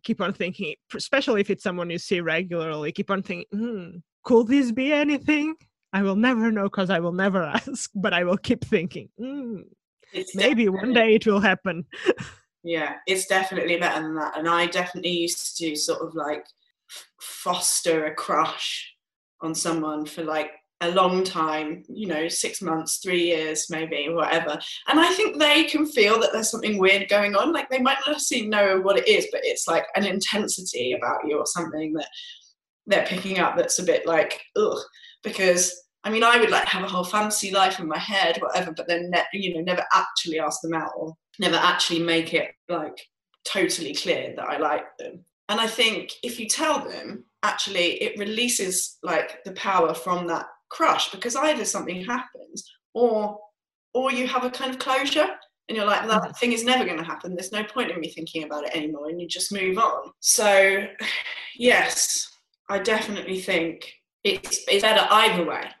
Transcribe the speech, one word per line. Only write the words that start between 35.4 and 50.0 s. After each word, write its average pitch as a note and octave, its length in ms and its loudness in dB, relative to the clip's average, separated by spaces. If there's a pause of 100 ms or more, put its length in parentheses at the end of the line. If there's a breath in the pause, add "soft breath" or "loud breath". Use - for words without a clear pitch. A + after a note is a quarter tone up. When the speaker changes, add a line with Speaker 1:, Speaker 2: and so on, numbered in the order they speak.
Speaker 2:
I G#3 60 -2
mean, A3 120 2
I A#3+ 160 8
would, G#3 120 6
like, - 160 2
have F#3 180 -2
a G3 40 -6
whole F3+ 160 0
fantasy G#3+ 480 0
life F#3+ 280 2
in D#3+ 80 -6
my F#3 100 -4
head, F3+ 420 0
whatever, F3 300 -2
but D#3+ 160 -8
then, F3 240 -2
ne-, E3+ 120 2 (100)
you F#3+ 220 -4
know, D#3+ 80 -4
never F3+ 300 -2
actually E3 460 0
ask D3+ 220 -2
them E3 140 -4
out D3+ 220 -4
or D#3+ 180 -8 (240)
never E3+ 180 2
actually E3 440 2
make E3 340 0
it, C#3+ 160 0 (180)
like, D#3 300 -6 (480)
totally E3 480 -2
clear - 420 -2
that - 80 -8
I C#3+ 140 -4
like D3+ 260 0 (140)
them. - 260 -14 (240)
And G#3+ 120 0
I A3+ 80 0
think G#3+ 420 0 (120)
if A#3+ 180 -8
you A3 80 -8
tell D4+ 320 0
them, - 440 -12 (200)
actually, F#3 580 0
it G#3 160 -4
releases, G#3+ 840 -2
like, D#3+ 420 -2
the F#3+ 80 -12
power F#3 420 2
from F3 320 -2